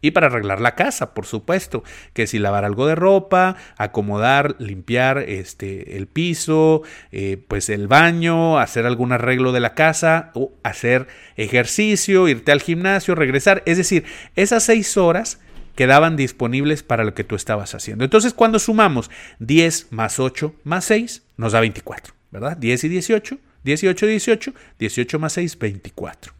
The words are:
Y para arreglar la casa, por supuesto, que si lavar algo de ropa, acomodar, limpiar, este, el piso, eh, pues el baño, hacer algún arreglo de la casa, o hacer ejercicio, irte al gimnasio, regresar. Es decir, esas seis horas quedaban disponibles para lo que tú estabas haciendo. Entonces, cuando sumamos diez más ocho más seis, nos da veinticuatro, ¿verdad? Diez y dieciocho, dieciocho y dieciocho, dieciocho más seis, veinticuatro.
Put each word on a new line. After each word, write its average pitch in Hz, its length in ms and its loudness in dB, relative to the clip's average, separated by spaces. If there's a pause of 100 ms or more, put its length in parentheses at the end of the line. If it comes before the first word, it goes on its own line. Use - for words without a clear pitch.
Y 151 100 2
para 170 160 4
arreglar 104 340 -2
la 120 140 2
casa, - 400 -4
por 98 100 -8
supuesto, 131 580 -6 (300)
que 113 140 -2
si 113 100 -6
lavar 101 260 0
algo 104 220 0
de 156 80 2
ropa, 185 640 2 (200)
acomodar, 139 840 0
limpiar, 117 580 -2
este, 95 800 -10
el 95 80 -8
piso, 160 760 0 (280)
eh, 98 360 -8
pues 101 220 -4
el 104 180 -4
baño, 165 720 4
hacer 117 260 0
algún 123 280 0
arreglo 127 380 0
de 123 100 0
la 117 120 0
casa, 160 600 2
o 131 260 -6
hacer 123 460 -2 (300)
ejercicio, 185 880 2
irte 135 240 0
al 143 100 4
gimnasio, 180 540 -2
regresar. 160 500 2
Es 170 120 2
decir, 175 260 0 (320)
esas 208 260 2
seis 226 340 2
horas 185 440 0 (340)
quedaban 147 440 4
disponibles 135 680 -2
para 113 200 -2
lo 107 120 -2
que 104 80 -6
tú - 100 -8
estabas 104 400 -6
haciendo. 110 300 -8
Entonces, 220 300 4
cuando 220 260 4
sumamos 202 500 2 (300)
diez 160 500 2
más 113 300 -4
ocho 131 340 -4 (100)
más 170 220 -4
seis, 226 380 -2 (120)
nos 113 180 -4
da 113 80 4
veinticuatro, - 520 -6 (160)
¿verdad? 139 280 -8
Diez 123 260 -2
y 156 60 -2
dieciocho, 208 500 -4 (240)
dieciocho 180 420 0
y 214 40 4
dieciocho, 220 440 0 (240)
dieciocho 123 400 -4
más 156 160 -4
seis, 175 240 -6
veinticuatro. - 840 -10